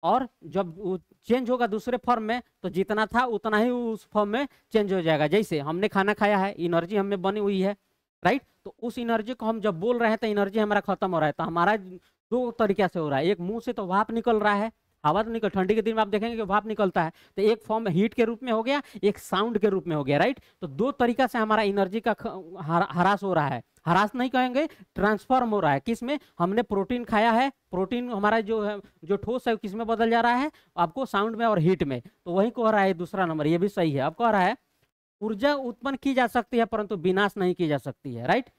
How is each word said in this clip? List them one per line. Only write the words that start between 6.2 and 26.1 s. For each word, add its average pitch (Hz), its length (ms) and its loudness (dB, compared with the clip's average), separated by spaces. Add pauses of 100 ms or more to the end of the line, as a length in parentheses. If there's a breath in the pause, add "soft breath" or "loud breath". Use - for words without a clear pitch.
है, 196 180 0
एनर्जी 170 400 0
हमें 202 260 0
बनी 196 180 -2
हुई 196 220 0
है, 196 140 0 (480)
राइट? 233 180 2 (240)
तो 202 160 -16
उस 226 180 -8
एनर्जी 226 340 -2
को 233 120 -8
हम 226 160 -2
जब 185 180 -2
बोल 233 200 0
रहे 233 100 2
हैं 220 80 2
तो 233 100 -4
एनर्जी 202 320 0
हमारा 208 240 2
खत्म 190 280 -2
हो 165 80 2
रहा 156 80 4
है। 143 60 0
तो 165 100 -4
हमारा 170 340 2
दो 196 760 -6
तरीका 196 340 2
से 175 120 -4
हो 151 100 -2
रहा 135 100 0
है, 156 80 2
एक 180 140 0
मुंह 208 200 -4
से 240 120 -6
तो 196 140 -6
भाप 202 240 0
निकल 226 280 2
रहा 208 160 2
है, 214 160 -2 (320)
हवा 165 200 2
तो 226 80 -4
निकल, 220 180 -2
ठंडी 190 260 2
के 226 60 0
दिन 220 140 -2
में 220 60 2
आप 214 60 2
देखेंगे 214 280 -2
कि 220 100 -4
भाप 202 220 0
निकलता 202 360 0
है, 160 80 -2 (260 soft breath)
तो 196 40 -2
एक 214 220 2
फॉर्म 220 260 -2
हीट 190 240 2
के 233 120 2
रूप 233 180 -6
में 254 80 -4
हो 220 120 0
गया, 269 180 0 (220 loud breath)
एक 202 160 0
साउंड 214 400 -2
के 208 100 2
रूप 185 180 -2
में 160 80 -2
हो 147 80 -2
गया, 139 140 2
राइट? 233 220 0 (220 soft breath)
तो 180 60 -10
दो 165 260 -2
तरीका 247 340 0
से 247 100 -4
हमारा 220 260 2
एनर्जी 202 360 0
का 214 140 -2
ख-, - 140 -8 (320)
हरा-, 165 320 0
ह्रास 185 320 0
हो 190 100 -2
रहा 151 140 0
है, 127 160 -6 (240)
ह्रास 190 280 2
नहीं 254 140 -2
कहेंगे, 254 380 0 (280 loud breath)
ट्रांसफॉर्म 214 540 0
हो 208 100 0
रहा 156 120 2
है। 139 80 2
किस 233 240 -4
में? 240 160 -4 (200 soft breath)